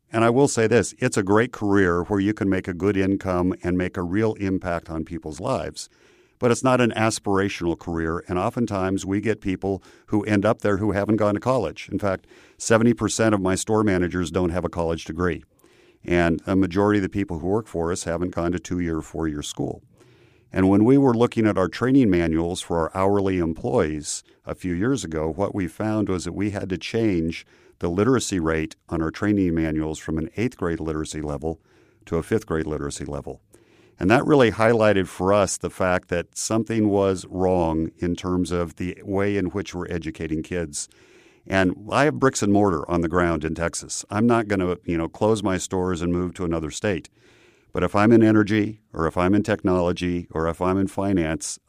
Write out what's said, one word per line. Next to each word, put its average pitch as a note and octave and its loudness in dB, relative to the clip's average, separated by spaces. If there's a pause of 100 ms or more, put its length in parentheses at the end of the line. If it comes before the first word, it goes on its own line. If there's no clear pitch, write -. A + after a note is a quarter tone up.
(120)
And A2+ 0
I A#2 4
will C3+ 4
say A2+ 2
this, A2 2
it's B2+ -2
a A2 2
great G#2+ 4
career G2 2
where G2 0
you G2+ 2
can G2+ -2
make F#2+ 0
a F#2 -4
good F#2+ 0
income F#2+ 0
and F2+ -2
make F2+ -4
a F#2+ -4
real G#2 -2
impact F#2 -4
on D#2+ -6
people's D#2 -12
lives. F2 -6 (500)
But B2 2
it's A#2 0
not B2+ 2
an A#2 4
aspirational G2 -2
career, E2 -4
and F#2 -2
oftentimes G2 -2
we G2 -2
get G#2+ -2
people F#2+ -4 (240)
who G#2+ 0
end G#2 2
up G#2 2
there G2+ 2
who G#2 0
haven't G2+ 0
gone G#2 2
to G2+ -2
college. A#2 -2
In G2 -2
fact, F#2+ -4 (320)
seventy A#2 4
percent A2 2
of G2 2
my F#2 2
store G#2+ 0
managers F2+ 0
don't F2+ 0
have E2+ -2
a E2 -2
college E2 -4
degree, E2+ -4 (600)
and E2+ 2
a F#2+ 0
majority G2 2
of G2 0
the F2+ -2
people F#2+ -4
who D#2+ -6
work A2 -2
for E2+ -4
us - -6
haven't F2 -4
gone E2+ -2
to F2+ -4
two-year E2+ -4
or D#2 -6
four-year D#2 -6
school. - -8 (680)
And F#2 2
when G2+ 6
we C3 6
were C3+ 6
looking A2+ 2
at G2+ 2
our F#2 2
training B2+ 4
manuals E2+ 2
for E2+ -2
our D#2+ 0
hourly F#2+ 2
employees E2 -2 (200)
a - -8
few F2+ -4
years G#2+ -2
ago, D#2+ -4
what F#2 -4
we F#2+ -2
found G#2+ -2
was F2+ -2
that E2+ -8
we G2 -2
had G2 -6
to F#2 -2
change F2 -2 (320)
the F#2+ -2
literacy G2+ 2
rate D#2+ -2 (140)
on E2+ -4
our D#2+ -2
training G2 0
manuals D#2 -2
from D#2+ -6
an D#2+ -6
eighth B2 -4
grade E2+ -4
literacy D#2 -6
level D2+ -6 (460)
to F2 -2
a D#2+ -2
fifth A2 -2
grade D#2+ -2
literacy C#2+ -8
level. C#2 -10 (560)
And - 0
that B2+ 4
really C#3+ 6
highlighted G#2+ 4
for F#2 -2
us G2+ 2
the F2+ -6
fact F#2 -2
that E2+ -4
something A2 0
was G2 2
wrong E2+ 0
in F2 -2
terms F2+ -2
of F2 -4
the F2+ -6
way G2+ -2
in F#2+ -2
which F#2 -8
we're F2+ -8
educating D#2+ -6
kids. D#2+ -6 (560)
And F#2+ 0
I C3 2
have C3+ -2
bricks C3 2
and G#2 2
mortar G2+ 2
on E2+ 0
the E2 0
ground E2 0
in D#2 -2
Texas. E2 -6
I'm G#2+ 0
not A#2 2
gonna, F#2 0
you F2 -2
know, E2 -2
close G#2+ 0
my F#2 0
stores F2+ -2
and F2 0
move F2 -2
to F#2 -6
another E2 -2
state. F#2 -4 (640)
But E2 -2
if F2+ 0
I'm G#2 6
in A2+ 8
energy, G#2+ 2 (100)
or E2 -2
if D#2 -2
I'm F2+ 4
in G#2 2
technology, F2+ 0
or D#2+ -2
if E2 -4
I'm F#2 0
in G2 0
finance, F#2 -2